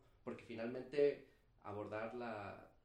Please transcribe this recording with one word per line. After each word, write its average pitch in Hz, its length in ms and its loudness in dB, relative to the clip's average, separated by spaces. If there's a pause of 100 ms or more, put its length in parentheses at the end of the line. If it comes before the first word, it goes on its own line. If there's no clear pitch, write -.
(240)
porque 117 220 -6
finalmente 127 840 4 (360)
abordar 104 500 -4
la, 107 580 -6 (120)